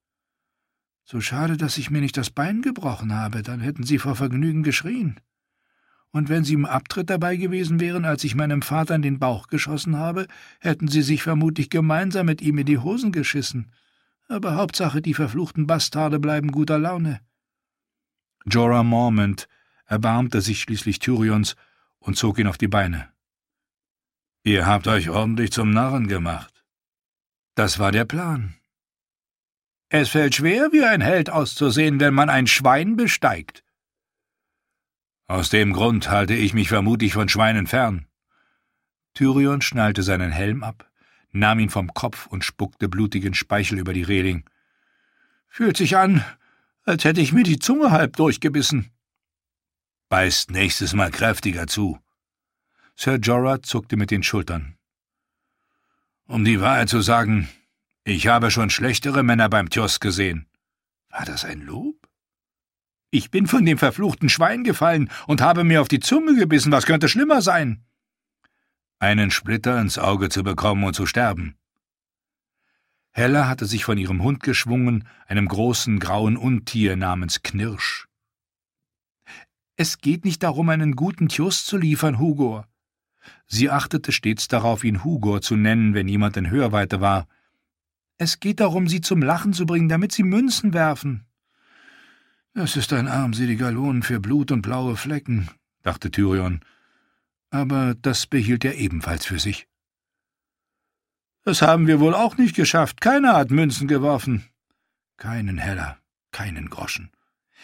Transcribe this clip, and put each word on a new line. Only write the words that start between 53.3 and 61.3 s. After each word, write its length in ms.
zuckte 340
mit 140
den 140
Schultern. 520
„Um 180
die 160
Wahrheit 280
zu 120
sagen, 480
ich 240
habe 240
schon 200
schlechtere 520
Männer 260
beim 220
Tjost 300
gesehen.“ 480
War 140
das 200